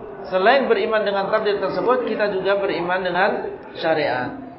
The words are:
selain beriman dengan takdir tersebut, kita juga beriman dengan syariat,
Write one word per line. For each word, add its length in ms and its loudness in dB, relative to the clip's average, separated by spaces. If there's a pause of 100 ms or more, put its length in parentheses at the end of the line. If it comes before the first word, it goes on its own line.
(300)
selain 360 4
beriman 400 2
dengan 240 0
takdir 320 0
tersebut, 480 0
kita 240 0
juga 280 2
beriman 400 0
dengan 280 2 (440)
syariat, 640 0 (200)